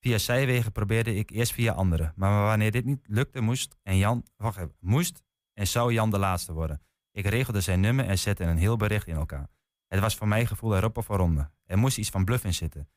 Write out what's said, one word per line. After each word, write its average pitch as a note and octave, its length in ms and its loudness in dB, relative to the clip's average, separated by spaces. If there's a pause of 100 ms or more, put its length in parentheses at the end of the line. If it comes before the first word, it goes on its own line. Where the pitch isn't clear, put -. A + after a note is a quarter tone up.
Via A#2 180 0
zijwegen B2 540 0
probeerde A2+ 420 0
ik G#2 160 -4
eerst A#2 220 -2
via A2+ 200 0
anderen. D#2+ 440 0
Maar G2+ 260 2
wanneer G#2+ 280 2
dit A#2 140 -2
niet C3+ 240 -2
lukte, A#2+ 320 -2
moest A#2 420 -2
en F#2+ 140 0
Jan, A2 280 2 (120)
wacht G#2 200 -6
even, F2 240 -10
moest D3 420 0 (320)
en G2+ 120 -2
zou A#2+ 260 2
Jan A2 180 2
de G#2 80 0
laatste F#2 340 0
worden. D#2 300 -6 (300)
Ik F#2+ 140 -6
regelde A2+ 340 0
zijn F#2 200 0
nummer A#2 260 2
en F#2+ 120 0
zette G2+ 260 -2
een E2+ 140 2
heel G#2+ 180 2
bericht G#2 300 0
in E2 100 -8
elkaar. C#2+ 300 -6 (420)
Het F#2+ 120 0
was G#2 160 2
voor G#2+ 120 -2
mijn A2+ 180 2
gevoel A2 300 0
erop G#2+ 200 0
of A#2 120 -6
eronder. E2+ 420 2 (160)
Er F#2 120 0
moest C3 200 2
iets G#2+ 120 -4
van F#2+ 140 0
bluff A#2+ 200 0
in F2+ 100 -2
zitten. D2 420 -8